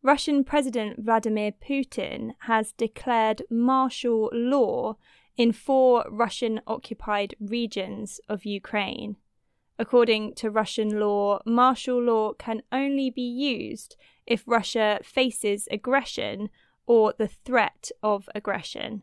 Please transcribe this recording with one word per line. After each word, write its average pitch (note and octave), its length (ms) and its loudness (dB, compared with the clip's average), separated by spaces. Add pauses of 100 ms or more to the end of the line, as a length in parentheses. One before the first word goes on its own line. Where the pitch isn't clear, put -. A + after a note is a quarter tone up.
Russian C#4+ 420 4
President B3 580 -2
Vladimir G#3+ 480 0
Putin A3+ 800 -6 (100)
has A3 280 0
declared A3 800 -2
martial A#3+ 840 2
law A#3 640 0 (400)
in A#3 140 4
four B3+ 580 4
Russian-occupied G#3+ 1300 -4
regions G#3 880 -6
of G#3+ 160 -6
Ukraine. G3+ 720 -6 (640)
According A3+ 560 2
to A3 120 -4
Russian G#3+ 520 -2
law, G3+ 440 2
martial B3 560 2
law A3+ 340 2
can A3 360 -8
only C#4 400 -2
be B3+ 100 -8
used A#3+ 760 -6 (300)
if - 200 0
Russia G#3+ 560 0
faces A3 720 -2
aggression G#3+ 800 -2 (360)
or A3 320 6
the G#3+ 100 0
threat - 640 -2 (100)
of G3+ 320 -2
aggression. G#3 720 -6